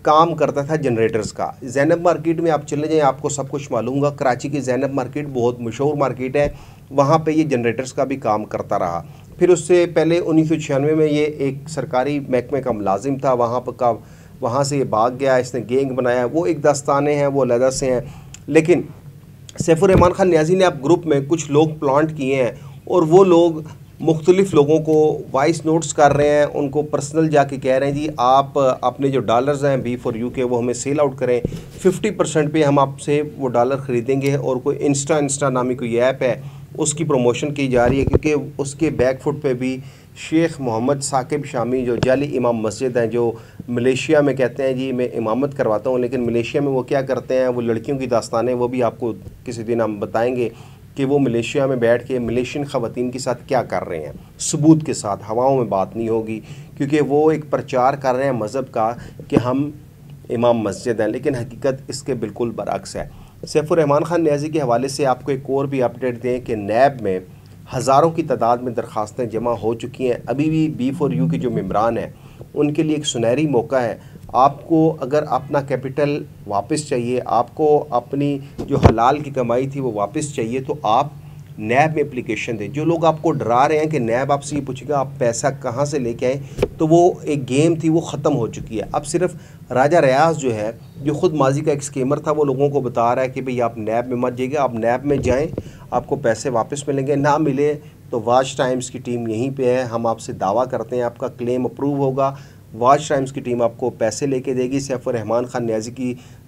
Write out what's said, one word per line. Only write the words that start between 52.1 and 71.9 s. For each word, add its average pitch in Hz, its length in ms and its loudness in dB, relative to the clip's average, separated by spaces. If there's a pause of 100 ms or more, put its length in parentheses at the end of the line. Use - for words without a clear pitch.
Malaysian 123 460 -2
ख़वातीन 123 460 -4
के 127 80 -8
साथ 127 160 -2
क्या 123 280 -2
कर 92 200 -4
रहे 87 180 -6
हैं, 73 140 -10 (240)
सबूत 156 480 6
के 123 80 -2
साथ। 101 280 -4
हवाओं 120 340 2
में 120 120 0
बात 95 280 0
नहीं 113 120 -4
होगी, 110 340 -2 (340)
क्योंकि 143 240 0
वो 147 320 4
एक 151 180 -4
प्रचार 131 460 0
कर 139 180 0
रहे 131 100 0
हैं 127 160 0
मज़हब 107 240 -4
का 117 340 -2 (320)
कि 143 60 4
हम 139 380 -2 (560)
इमाम 120 320 2
मस्जिद 104 380 -2
हैं, 107 80 0
लेकिन 131 260 -4
हकीकत 127 560 -6
इसके - 240 -6
बिल्कुल 113 360 -4
बरअक्स 98 460 -6
है। - 280 -10 (220)
सैफुर 156 320 0
रहमान 151 260 4
खान 170 180 0
न्याजी 147 260 2
के 151 120 -2
हवाले 123 280 2
से 139 160 -4
आपको 131 280 0
एक 135 180 -6
और 135 160 0
भी 139 140 -2
अपडेट 123 420 -2
दें 123 220 -2
कि 120 120 -4
नैब 117 460 2
में 92 200 -2 (500)
हज़ारों 135 380 4
की 165 120 -4
तादाद 120 400 0
में 123 120 -6
दरख्वास्तें 113 540 -4
जमा 110 240 -2
हो 110 220 -2
चुकी 120 300 -8
हैं। 123 200 -2
अभी 143 260 -2
भी 156 180 2
बी 123 220 -2
फ़ोर 139 240 -2
यू - 140 0
के - 100 0
जो 120 120 -2
मेम्बरान 107 480 0